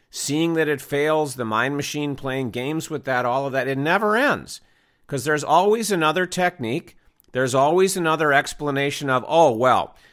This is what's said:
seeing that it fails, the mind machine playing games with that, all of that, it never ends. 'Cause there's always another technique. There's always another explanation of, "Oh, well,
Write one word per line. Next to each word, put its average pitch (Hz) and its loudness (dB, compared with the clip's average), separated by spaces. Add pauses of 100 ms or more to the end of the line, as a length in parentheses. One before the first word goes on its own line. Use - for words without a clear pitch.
(100)
seeing 165 -2
that 160 0
it 139 -2
fails, 147 -2
the 127 -6
mind 117 0
machine 143 -6
playing 131 -6
games 147 -6
with 147 -8
that, 127 -2
all 131 -2
of 127 -6
that, 131 -2
it 135 -2
never 208 0
ends. 233 -2 (480)
'Cause 135 -6
there's 151 0
always 202 2
another 165 2
technique. 170 -4 (360)
There's 127 0
always 175 4
another 160 2
explanation 143 -2
of, 127 2
"Oh, 160 6
well, 110 2 (160)